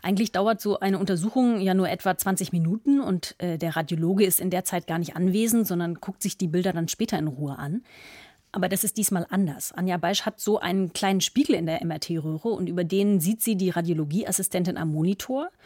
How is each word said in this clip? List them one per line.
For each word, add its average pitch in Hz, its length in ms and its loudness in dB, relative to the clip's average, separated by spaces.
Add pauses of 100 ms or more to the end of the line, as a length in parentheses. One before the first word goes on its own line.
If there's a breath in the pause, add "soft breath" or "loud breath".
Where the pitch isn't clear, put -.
Eigentlich 202 320 0
dauert 202 300 2
so 208 180 0
eine 196 180 0
Untersuchung 202 640 2
ja 185 140 2
nur 185 160 4
etwa 185 260 0
zwanzig 190 360 -2
Minuten 208 480 2
und, 190 380 -2
äh, 170 200 -2
der 165 180 -2
Radiologe 170 480 2
ist 185 160 2
in 185 80 -2
der 180 160 -2
Zeit 175 220 -4
gar 175 120 -2
nicht 165 160 -4
anwesend, 214 520 2
sondern 170 300 -2
guckt - 260 -10
sich - 160 -6
die 180 100 0
Bilder 180 240 0
dann 165 160 -2
später - 300 -2
in 151 80 0
Ruhe 139 320 -4
an. 147 240 -4 (680 loud breath)
Aber 185 160 0
das 196 140 0
ist - 140 -4
diesmal 190 320 0
anders. 185 440 -2
Anja 180 260 0
Beisch 180 240 0
hat - 180 -6
so 208 180 2
einen 180 340 0
kleinen 196 280 0
Spiegel 254 360 2
in 165 100 -2
der 160 160 -2
M-R-T-Röhre 160 640 -4
und 180 200 -2
über 175 140 -2
den 196 380 4
sieht 202 220 0
sie 226 140 2
die 185 140 2
Radiologieassistentin 170 1080 0
am 165 120 -2
Monitor. 202 600 -2 (160 loud breath)